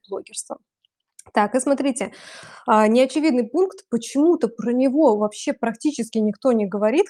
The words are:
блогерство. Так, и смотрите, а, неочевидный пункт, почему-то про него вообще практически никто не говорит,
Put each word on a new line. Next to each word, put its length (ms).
блогерство. 480
Так, 220
и 40
смотрите, 540
а, 200
неочевидный 580
пункт, 440
почему-то 600
про 240
него 440
вообще 360
практически 640
никто 340
не 140
говорит, 420